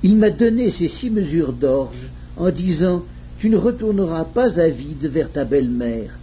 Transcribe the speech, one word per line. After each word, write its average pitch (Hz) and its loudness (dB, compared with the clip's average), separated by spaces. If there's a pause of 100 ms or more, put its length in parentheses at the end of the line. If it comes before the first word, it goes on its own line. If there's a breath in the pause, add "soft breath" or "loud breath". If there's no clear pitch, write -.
Il 196 6
m'a 214 6
donné 233 2
ces 170 -2
six - -6
mesures 160 0
d'orge, 127 -2 (260 loud breath)
en 180 0
disant, 180 0 (360 loud breath)
Tu 208 0
ne 226 6
retourneras 196 0
pas 202 0
à 165 6
vide 143 -4
vers 143 -2
ta 143 -2
belle-mère. 120 -2